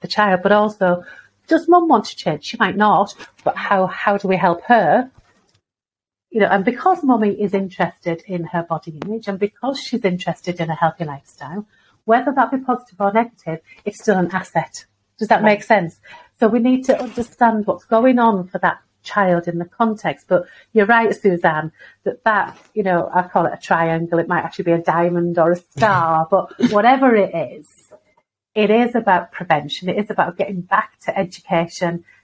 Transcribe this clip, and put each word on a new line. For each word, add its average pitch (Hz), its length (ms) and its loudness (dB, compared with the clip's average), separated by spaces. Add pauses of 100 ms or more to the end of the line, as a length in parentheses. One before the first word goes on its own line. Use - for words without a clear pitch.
the 170 80 -12
child, 196 340 0
but 196 100 2
also, 208 520 2 (440)
does 330 200 2
mum 349 180 6
want 233 200 2
to - 100 -14
change? - 300 -6
She - 100 -12
might 190 200 -2
not, 202 380 2 (300)
but - 120 -2
how, 190 300 0
how 202 300 -2
do 202 100 -6
we 190 100 2
help 175 280 0
her? 226 460 2 (1200)
You 220 60 0
know, 196 80 4
and 196 160 2
because 320 400 0
mummy 226 260 2 (100)
is 196 140 -2
interested 175 720 -4
in 180 200 -6
her 170 180 -6
body 156 400 -8
image, 220 240 -8
and 196 100 -6
because 247 400 -6
she's - 260 -6
interested 180 540 -6
in 165 100 -4
a 160 60 -6
healthy 160 300 -2
lifestyle, 147 600 -12 (420)
whether 254 260 2
that 262 180 0
be 269 80 -4
positive 240 420 -6
or 202 120 0
negative, 185 480 -4 (240)
it's - 180 -8
still 190 160 2
an 175 140 0
asset. - 520 -6 (320)
Does 214 120 -6
that 208 160 2
make 208 180 2
sense? 180 380 0 (400)
So 220 80 4
we 233 100 0
need 254 280 0
to - 140 0
understand 226 680 -2
what's - 160 -6
going 247 340 2
on 202 300 2
for 185 100 -8
that 175 220 -2 (240)
child 175 420 0
in 170 120 -4
the 175 60 -6
context. 208 640 -4
But 180 200 0 (260)
you're 208 140 4
right, 226 280 2
Suzanne, 165 560 0 (320)
that, 175 220 -6
that, 208 340 -2 (160)
you 175 80 -2
know, 180 320 0
I 180 80 2
call 180 240 -2
it - 80 -4
a - 80 -14
triangle. 165 560 0
It 170 80 0
might 170 160 0
actually 170 220 -8
be 170 80 2
a 170 100 0
diamond 175 560 0
or 170 140 4
a 180 40 0
star, 170 720 0
<laughs> - 40 -4
but 190 200 0 (200)
whatever 247 420 4
it 196 180 2
is, 151 360 -8 (880)
it 208 140 2
is 233 260 2
about 196 340 2
prevention. 170 580 -4
It 170 100 -2
is 214 120 -4
about 170 260 -4
getting 196 260 -4
back 196 400 -4
to - 140 -6
education, 170 880 -4 (200)